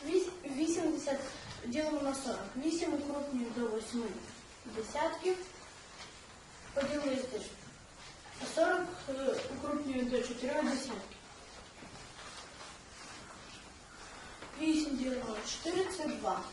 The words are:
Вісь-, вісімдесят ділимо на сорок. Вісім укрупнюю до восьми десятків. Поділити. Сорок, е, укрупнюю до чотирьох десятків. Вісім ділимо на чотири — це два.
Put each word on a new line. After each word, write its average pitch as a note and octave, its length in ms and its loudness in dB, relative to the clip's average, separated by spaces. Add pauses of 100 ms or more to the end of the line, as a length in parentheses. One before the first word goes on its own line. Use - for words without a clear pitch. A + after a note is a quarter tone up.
Вісь-, F4 240 6 (160)
вісімдесят C#4+ 720 4 (460)
ділимо D4 360 4
на C4+ 140 2
сорок. G3 300 -2 (200)
Вісім E4 280 4
укрупнюю C#4+ 600 0
до A#3 120 2
восьми A3 400 0 (580)
десятків. D#4+ 720 2 (1400)
Поділити. C4+ 680 2 (1120)
Сорок, F4 300 6 (240)
е, C4 260 4 (220)
укрупнюю C#4 480 2
до A#3+ 160 4
чотирьох C#4 420 0
десятків. - 540 0 (3500)
Вісім D4+ 360 6
ділимо B3 320 2
на G#3+ 220 -2
чотири — F4+ 340 4 (120)
це D4+ 100 2
два. - 320 2 (140)